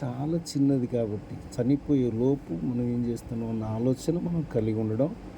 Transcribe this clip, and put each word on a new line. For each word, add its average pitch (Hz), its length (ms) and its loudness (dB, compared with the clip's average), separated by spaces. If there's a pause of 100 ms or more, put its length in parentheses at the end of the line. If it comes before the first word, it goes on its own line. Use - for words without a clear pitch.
చాలా 139 340 -2
చిన్నది 139 500 2
కాబట్టి 107 480 -2
చనిపోయే 135 760 2
లోపు 139 540 0
మనం 123 160 0
ఏం 120 240 0
చేస్తున్నాం 113 440 -4
అన్న 113 140 -2
ఆలోచన 127 600 0
మనం 170 220 -2 (100)
కలిగి 110 240 2
ఉండడం 113 360 2 (220)